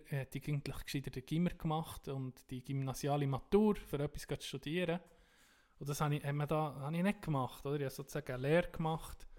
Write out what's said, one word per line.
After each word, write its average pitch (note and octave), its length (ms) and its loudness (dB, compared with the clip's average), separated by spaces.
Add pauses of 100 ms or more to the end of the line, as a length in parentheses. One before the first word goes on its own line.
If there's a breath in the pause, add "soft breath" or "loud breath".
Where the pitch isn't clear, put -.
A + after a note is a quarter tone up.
hätte C3+ 340 -4
ich - 80 -10
eigentlich C#3+ 380 -2
gescheiter C#3 260 -2
den B2+ 140 -6
Gimmer F3 260 2
gemacht D#3+ 560 -2
und C3+ 420 -6
die B2+ 140 -6
gymnasiale C#3 640 0
Matur, G3+ 480 6
für - 240 -4
etwas - 260 -4 (140)
zu - 80 -8
studieren.» E3 520 -2 (800)
Und C#3+ 100 -8
das D3 120 -2
habe D3 140 4
ich, D3 100 -2
hat C#3+ 100 0
man D3 120 0
da, D#3 320 0
habe D3 180 -2
ich F3 60 2
nicht G3+ 180 2
gemacht, C3+ 440 0
oder? C#3 100 0
Ich C#3+ 100 0
habe C3 80 -4
sozusagen C#3 400 -6
eine B2+ 140 -2
Lehre F3 220 6
gemacht - 580 -2 (120)